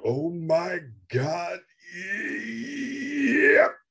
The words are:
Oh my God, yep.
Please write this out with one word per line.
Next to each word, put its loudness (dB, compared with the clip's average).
Oh 0
my -2
God, -2
yep. 2